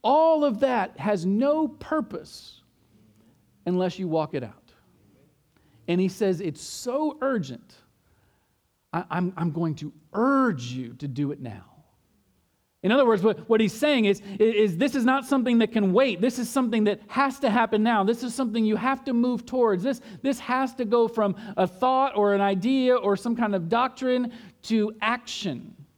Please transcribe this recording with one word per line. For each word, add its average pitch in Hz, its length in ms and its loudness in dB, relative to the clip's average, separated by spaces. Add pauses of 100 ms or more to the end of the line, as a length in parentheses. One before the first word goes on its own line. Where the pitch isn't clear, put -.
all 311 420 4
of 240 160 0
that 247 400 0
has 180 260 -2
no 269 440 2
purpose - 880 -8 (1040)
unless 180 320 -2
you 185 120 -6
walk 156 240 -2
it 135 100 -4
out. - 300 -18 (1120)
And 175 140 2
he 190 80 2
says, 190 320 -2
"It's 165 200 -6
so 277 600 -4
urgent, 214 540 -6 (1160)
I, 170 180 -4
I'm, 180 280 -2
I'm 170 140 -2
going 160 240 -4
to 147 180 -12 (180)
urge 233 540 0
you 123 300 -10
to 147 120 -10
do 139 240 -4
it 143 80 -10
now." 101 300 -12 (1120)
In 202 100 0
other 262 140 4
words, 214 180 2
what, 214 240 0
what 226 140 2
he's 214 100 2
saying 285 320 0
is, 202 180 2 (180)
is, 214 360 2
this 254 180 0
is 254 120 0
not 262 200 2
something 247 340 2
that 220 120 2
can 202 220 2
wait. 226 260 4
This 247 180 0
is 240 120 -4
something 233 340 0
that 208 240 0
has 269 320 0
to 262 100 0
happen 220 320 2
now. 220 220 2
This 233 200 0
is 233 120 -8
something 226 300 -2
you 214 100 2
have 262 300 -2
to 269 80 -4
move 240 320 0
towards. 220 380 0
This, 269 180 -2 (200)
this 262 180 0
has 254 360 -2
to 254 80 -4
go 226 240 2
from 214 260 0 (220)
a 190 100 4
thought 262 520 0
or 202 160 4
an 196 80 2
idea 247 560 2
or 202 180 2
some 233 220 -4
kind 208 180 0
of 170 140 -2
doctrine 247 640 0 (300)
to 220 380 0
action. 208 720 -6 (240)